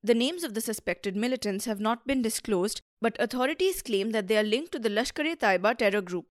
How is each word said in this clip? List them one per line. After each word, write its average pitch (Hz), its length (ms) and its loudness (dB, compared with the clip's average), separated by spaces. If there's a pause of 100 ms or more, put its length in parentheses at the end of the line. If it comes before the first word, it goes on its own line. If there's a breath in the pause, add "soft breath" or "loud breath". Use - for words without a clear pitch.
The 226 120 4
names 294 280 0
of 233 120 -6
the 226 60 -2
suspected 202 540 -4
militants 214 500 -2
have 214 140 -4
not 220 280 0
been 269 160 2
disclosed, 220 580 0 (180)
but 226 200 0
authorities 277 640 0
claim 214 280 0
that 214 160 -2
they 214 80 2
are 214 80 4
linked 233 280 0
to 339 80 -6
the 220 100 0
Lashkar-e-Taiba 233 880 2
terror 208 240 2
group. 180 300 -6